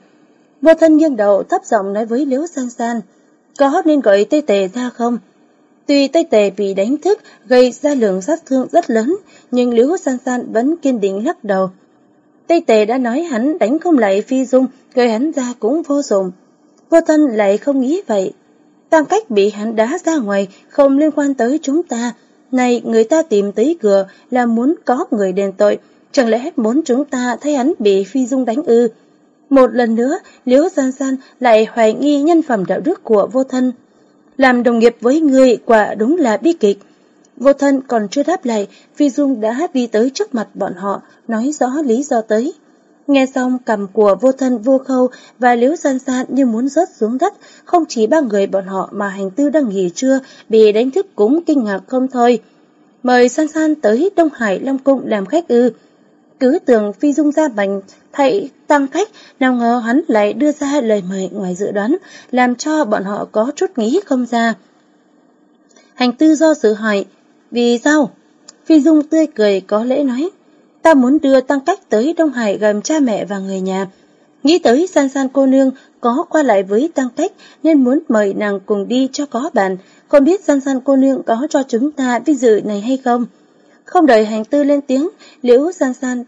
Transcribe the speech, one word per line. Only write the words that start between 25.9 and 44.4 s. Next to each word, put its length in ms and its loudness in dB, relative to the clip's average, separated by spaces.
chẳng 180 2
lẽ 260 -2
muốn 300 0
chúng 200 -2
ta 360 -6
thấy 140 -2
hắn 240 -2
bị 240 0
Phi 240 -4
Dung 180 -2
đánh 180 -4
ư? 240 2
Một 240 4
lần 220 0
nữa, 240 -2
Liễu 240 2
San 220 -2
San 240 -6
lại 320 2
hoài 220 2
nghi 280 0
nhân 200 2
phẩm 240 -2
đạo 140 -4
đức 240 -4
của 280 2
Vô 120 0
Thân. 280 -2
Làm 260 2
đồng 160 2
nghiệp 220 4
với 200 2
người 440 4
quả 280 2
đúng 240 0
là 200 0
bi 160 0
kịch. 260 0
Vô 160 2
Thân 280 0
còn 260 -4
chưa 160 -2
đáp 220 -4
lại, 220 -2
Phi 140 0
Dung 320 -2
đã 320 -2
đi 140 -2
tới 220 0
trước 260 -6
mặt 180 -6
bọn 200 -6
họ, 280 -6
nói 320 -2
rõ 100 0
lý 180 0
do 180 -2
tới. 320 -2
Nghe 180 2
xong, 400 -4
cằm 220 -4
của 340 2
Vô 100 2
Thân, 260 -4